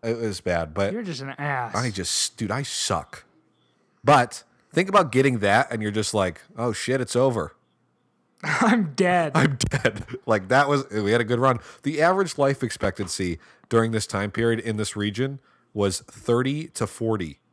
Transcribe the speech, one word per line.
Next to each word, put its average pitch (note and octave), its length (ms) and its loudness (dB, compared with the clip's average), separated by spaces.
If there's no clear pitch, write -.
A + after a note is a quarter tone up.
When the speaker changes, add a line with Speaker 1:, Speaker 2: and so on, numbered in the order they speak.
Speaker 1:
It A#2 140 -2
was A2 240 -6
bad, E2+ 320 -2
but G2 200 0
Speaker 2:
You're A#3 100 -6
just D#3 180 -8
an C#3 160 -10
ass. C3 380 -4
Speaker 1:
I A#2 160 0
just, - 440 -4
dude, G#2+ 160 -4
I C3 120 -2
suck. - 600 -6
But C3+ 400 4
think F#3 160 0
about F#3+ 240 4
getting B2+ 260 4
that, G2+ 320 4
and A2+ 100 -4
you're G#2 100 -2
just G#2 220 -2
like, F#2 280 0
"Oh A#2 160 -2
shit, B2+ 260 -2
it's A#2+ 160 -4
over." A#2+ 400 2
Speaker 2:
<laughs> - 420 -20
I'm E3+ 520 2
dead. F3 400 2
Speaker 1:
I'm D3 220 2
dead. G#2+ 460 -2
<laughs> - 100 -14
Like, G#2 240 2
that C#3 180 6
was, C#3+ 220 0
we G#2 220 0
had A#2 100 4
a A2+ 40 0
good A#2 140 0
run. B2+ 200 4
The D3 180 0
average F3+ 360 2
life C#3 260 2
expectancy F#2+ 760 -4
during A2+ 220 2
this A2 160 -2
time G2+ 240 -4
period A#2 280 0
in A2 180 -4
this G#2+ 200 -4
region A2+ 420 -4
was G2+ 280 0
thirty C3 680 -2
to - 180 -6
forty. G#2 520 -4